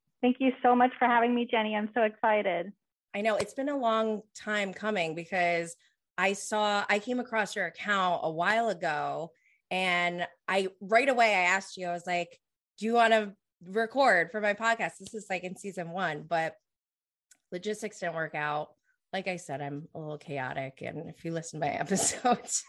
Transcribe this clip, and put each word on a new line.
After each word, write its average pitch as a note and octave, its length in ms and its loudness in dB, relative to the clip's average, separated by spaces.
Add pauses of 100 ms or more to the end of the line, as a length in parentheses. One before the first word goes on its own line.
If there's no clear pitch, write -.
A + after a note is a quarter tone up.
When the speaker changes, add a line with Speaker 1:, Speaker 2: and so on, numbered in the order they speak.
(220)
Speaker 1:
Thank B3 180 2
you C4 120 2 (100)
so B3 140 6
much B3 240 4
for B3 80 4
having A#3+ 260 4
me, A#3+ 160 0
Jenny. G#3+ 260 0
I'm G#3+ 200 -2
so A#3+ 80 2
excited. G#3 680 0 (440)
Speaker 2:
I G3+ 60 -4
know G#3+ 160 2
it's G#3+ 180 -4
been C4+ 140 -4
a C#4+ 80 -2
long A3 440 0 (140)
time G#3 360 -4
coming F3+ 440 -2
because E3+ 600 0 (420)
I G3 160 2
saw, G#3 540 0
I G#3 120 4
came B3 200 -4
across A3 360 -2
your G3 100 -2
account F#3 580 0
a D#3+ 80 0
while G#3 380 2
ago, D3+ 640 -2 (400)
and F3 540 0 (220)
I, F#3+ 200 2 (120)
right A3+ 300 4
away, A#3 240 6
I F#3 80 4 (140)
asked F#3+ 200 -4
you, F3+ 120 -8
I F3 40 -2
was F3 160 -6
like, F3 320 -4 (380)
"Do G3+ 80 -6
you A3+ 80 0
wanna A3 400 6 (320)
record G#3+ 680 4
for G#3+ 80 -6
my G#3 140 2
podcast?" A3+ 440 0
This F#3+ 160 -18
is, G#3 160 -12
like, F3+ 140 -4
in F#3 140 -8
season F3 320 -8
one, E3 360 -4
but D#3+ 300 -2 (960)
logistics G#3 480 -8
didn't E3+ 160 -6
work D#3+ 200 -4
out. D3+ 340 -4 (420)
Like F#3+ 160 -6
I F#3 80 -4
said, D3 260 -8
I'm C#3+ 320 -8
a E3+ 60 -12
little D3+ 180 -10
chaotic, C3+ 640 -8
and D#3+ 280 -10
if - 160 -16
you E3 80 -6
listen D#3+ 260 -8
to D#3+ 60 -2
my C#3+ 80 0
<laughs> - 60 -2
episodes, - 880 0